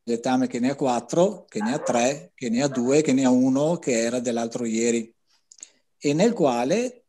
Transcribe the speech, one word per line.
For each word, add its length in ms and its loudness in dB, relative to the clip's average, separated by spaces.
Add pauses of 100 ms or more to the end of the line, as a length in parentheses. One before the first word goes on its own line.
letame 420 0
che 120 -6
ne 120 0
ha 40 -4
quattro, 720 0
che 140 -6
ne 120 -2
ha 40 -4
tre, 560 0
che 160 -8
ne 140 0
ha 40 0
due, 360 2
che 100 2
ne 120 2
ha 40 4
uno, 480 2
che 220 -2
era 200 -2
dell'altro 460 -4
ieri, 480 -2 (800)
e 180 -2
nel 200 2
quale 760 -2